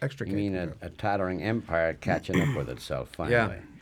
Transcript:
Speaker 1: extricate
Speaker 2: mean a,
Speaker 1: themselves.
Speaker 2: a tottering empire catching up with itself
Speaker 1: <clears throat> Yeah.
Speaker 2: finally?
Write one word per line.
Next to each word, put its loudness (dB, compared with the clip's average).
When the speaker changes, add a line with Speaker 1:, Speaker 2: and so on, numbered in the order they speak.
Speaker 1:
extricate -2
Speaker 2:
mean 2
a, 0
Speaker 1:
themselves. -8
Speaker 2:
a -8
tottering 0
empire 2
catching 0
up 2
with -2
itself -6
Speaker 1:
<clears throat> -8
Yeah. 6
Speaker 2:
finally? -8